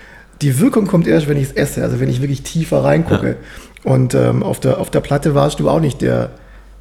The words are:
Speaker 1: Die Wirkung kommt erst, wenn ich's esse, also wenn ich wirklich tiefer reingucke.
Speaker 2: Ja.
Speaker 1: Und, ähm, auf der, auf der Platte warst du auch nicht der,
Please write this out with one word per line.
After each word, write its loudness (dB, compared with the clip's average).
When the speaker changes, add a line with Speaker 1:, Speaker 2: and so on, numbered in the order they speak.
Speaker 1:
Die 2
Wirkung 2
kommt 2
erst, 2
wenn 0
ich's -2
esse, -2
also -2
wenn 0
ich -2
wirklich -4
tiefer -2
reingucke. 2
Speaker 2:
Ja. -8
Speaker 1:
Und, 2
ähm, 2
auf -4
der, 0
auf -6
der 2
Platte -2
warst 0
du 0
auch 2
nicht -2
der, 0